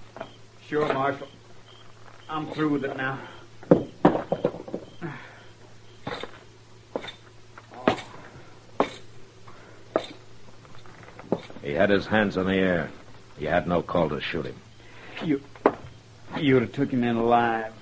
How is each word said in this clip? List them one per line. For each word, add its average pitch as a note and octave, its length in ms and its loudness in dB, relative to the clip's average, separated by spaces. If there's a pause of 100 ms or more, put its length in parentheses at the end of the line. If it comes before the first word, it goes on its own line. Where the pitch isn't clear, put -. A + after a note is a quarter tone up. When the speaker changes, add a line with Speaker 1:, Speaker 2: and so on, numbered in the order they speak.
(680)
Speaker 1:
Sure, D3+ 260 2
Marshal. C#3 340 0 (1000)
I'm D#3 220 -4
through D3+ 180 2
with C#3 160 2
it C3+ 100 -4
now. C3 220 -2 (4000)
Speaker 2:
He C#2+ 100 -2
had G2 160 6
his G2 160 6
hands G2+ 320 4
in F#2 80 2
the F#2+ 80 4
air. F2+ 380 4 (480)
You D2 100 -2
had E2+ 180 4
no F2 140 4
call E2 280 2
to C#2+ 120 -2
shoot D2+ 240 -4
him. - 100 -8 (680)
Speaker 1:
You, D#3 180 2 (960)
you'd C3 240 8
have A2 100 0
took C#3 200 0
him B2 120 2
in A#2+ 120 2
alive. A2+ 680 4